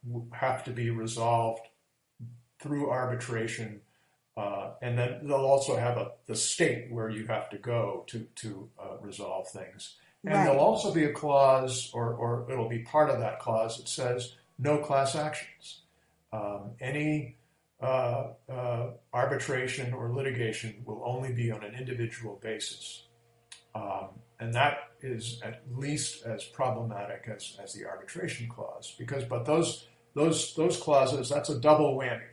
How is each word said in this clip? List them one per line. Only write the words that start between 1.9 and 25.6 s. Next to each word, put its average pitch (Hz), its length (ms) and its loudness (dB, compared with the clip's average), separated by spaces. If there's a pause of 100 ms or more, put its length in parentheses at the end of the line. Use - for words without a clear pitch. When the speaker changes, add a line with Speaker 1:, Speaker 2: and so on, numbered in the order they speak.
Speaker 1:
through 143 300 -2
arbitration, 117 880 -2 (560)
uh, 101 360 -4 (100)
and 123 160 0
then 123 260 0
they'll 143 140 2
also 135 400 4
have 120 180 2
a, 101 160 -4 (160)
the 110 80 -4
state - 560 2
where 113 180 -4
you 107 180 -6
have 110 220 -2
to 104 80 -12
go 117 500 -2
to, 113 280 -8
to, 101 340 -10 (120)
uh, - 200 -10
resolve 98 460 -6
things. - 480 -14 (300)
And 156 80 2
Speaker 2:
Right. 151 100 8
Speaker 1:
there'll 143 160 6
also 208 340 6
be 160 120 6
a 147 80 2
clause, 135 800 6
or, 117 200 0
or 120 380 -2
it'll 120 160 0
be 117 120 -2
part 151 300 4
of 117 120 2
that 107 180 -2
clause 110 380 0
that - 100 -12
says - 480 -2 (240)
no 147 200 4
class 135 360 2
actions. - 680 -6 (500)
Um, 101 380 -6 (100)
any 147 560 -2 (440)
uh, 127 460 0 (220)
uh, 120 420 -2 (220)
arbitration 127 800 0
or 117 200 -4
litigation 120 720 -2
will 107 200 -10
only 127 280 -4
be 117 180 0
on 104 120 -6
an 104 100 -10
individual 117 680 -6
basis. - 680 -8 (680)
Um, 98 360 -6 (300)
and 120 140 -4
that 139 380 2 (100)
is 117 420 -8
at 113 180 -10 (100)